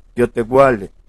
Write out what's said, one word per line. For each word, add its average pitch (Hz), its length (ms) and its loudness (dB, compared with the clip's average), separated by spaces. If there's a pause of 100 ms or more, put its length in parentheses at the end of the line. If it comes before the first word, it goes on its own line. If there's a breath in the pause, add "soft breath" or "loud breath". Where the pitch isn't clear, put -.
(160)
Dios 120 160 -2
te 120 100 -4
guarde, 120 480 0 (180)